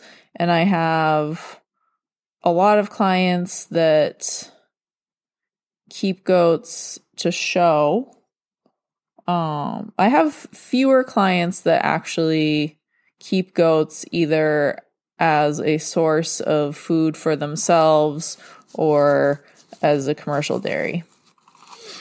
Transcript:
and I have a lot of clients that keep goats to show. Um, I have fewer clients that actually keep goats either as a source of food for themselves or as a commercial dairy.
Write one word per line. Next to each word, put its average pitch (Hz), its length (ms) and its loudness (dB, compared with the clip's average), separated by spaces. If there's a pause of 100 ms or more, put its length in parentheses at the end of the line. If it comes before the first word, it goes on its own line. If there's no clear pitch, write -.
(360)
and 175 160 0
I 165 120 2
have 160 960 0 (840)
a 180 80 2
lot 202 280 4
of 208 100 -2
clients 185 760 0
that - 840 0 (1400)
keep - 340 -4
goats - 760 0 (200)
to 170 140 -2
show. 170 840 0 (1120)
Um, 156 720 -4
I 190 80 4
have 302 260 2
fewer 262 680 0
clients 185 580 0
that 165 220 2
actually 156 960 -2 (420)
keep 185 340 -4
goats 160 580 2
either 151 680 0 (400)
as 151 400 2
a 151 180 0
source 160 600 -2
of 147 380 -2
food 160 400 -2
for 156 180 -2
themselves 156 1040 0 (360)
or 143 680 2 (380)
as 147 260 0
a 151 80 -2
commercial 147 440 -4
dairy. 80 440 -4 (960)